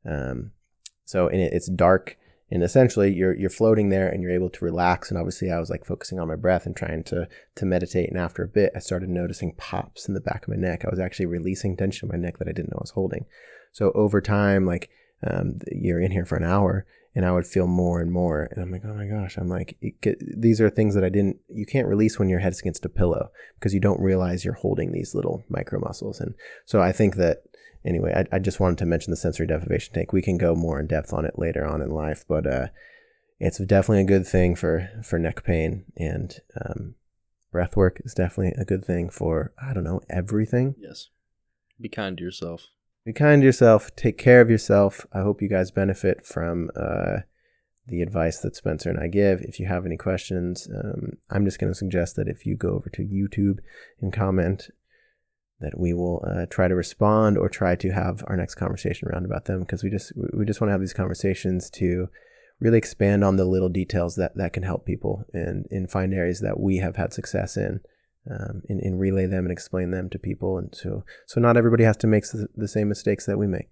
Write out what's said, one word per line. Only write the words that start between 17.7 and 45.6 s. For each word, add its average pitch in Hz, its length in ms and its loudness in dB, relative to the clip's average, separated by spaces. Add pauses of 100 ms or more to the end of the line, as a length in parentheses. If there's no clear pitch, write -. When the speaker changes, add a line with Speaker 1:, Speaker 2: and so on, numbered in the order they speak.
Speaker 1:
and 85 100 -2
more. 85 380 0
And - 140 -8
I'm 90 80 -8
like, 92 120 -8
"Oh 107 120 -8
my 104 100 -8
gosh." 101 320 -6
I'm 90 100 -4
like, - 320 -6
"It - 220 -10
get, - 180 0
these 113 400 2
are 107 120 6
things 107 240 2
that 98 80 4
I 92 60 2
didn't, 98 280 2 (120)
you 104 180 -8
can't 127 200 0
release 104 300 2
when 98 120 2
your 90 100 2
head's 95 220 -2
against 87 220 -6
a 90 60 -6
pillow - 400 0 (300)
because 101 160 0
you 98 40 4
don't 98 220 2
realize 92 420 2
you're 92 120 -4
holding - 360 -2
these - 220 -6
little - 360 -4
micro - 300 -6
muscles." - 400 -8
And 82 140 -6 (320)
so 104 160 4
I 90 100 4
think 98 260 2
that, 85 260 2 (420)
anyway, - 280 0
I, - 220 0
I 95 40 0
just 95 200 -2
wanted 90 200 4
to - 60 0
mention 85 260 0
the 82 60 -2
sensory 82 300 -2
deprivation - 460 -2
tank. 85 180 -4
We 95 100 2
can 90 160 0
go 85 160 2
more 82 260 -2
in 78 80 -4
depth 80 260 -4
on 78 120 -2
it - 140 -6
later 80 260 -2
on 76 160 -4
in 67 100 -4
life, 78 360 -4
but, 78 180 0
uh, 65 220 -2 (720)
it's - 200 -2
definitely 98 420 4
a 95 60 4
good 95 200 4
thing 90 280 4
for, 85 340 -2 (140)
for - 140 -2
neck 82 280 -2
pain, 82 400 -2 (100)
and, 92 400 -6 (240)
um, - 360 -10 (560)
breath 87 260 0
work 92 260 4
is - 100 -12
definitely 90 460 0
a 95 60 -2
good 95 180 -2
thing 87 260 -2
for, 80 520 -2
I 131 120 -6
don't 92 120 -2
know, 82 240 -4
everything. 110 680 0
Speaker 2:
Yes. - 320 -18 (680)
Be 107 80 -12
kind 98 300 -8
to 87 60 -10
yourself. 85 440 -10 (380)
Speaker 1:
Be 113 80 -8
kind 147 280 8
to 135 40 8
yourself. 117 500 8
Take - 220 0
care 123 240 10
of 113 80 8
yourself. 101 640 4
I 95 80 -2
hope 101 200 0
you 101 60 -2
guys 95 240 0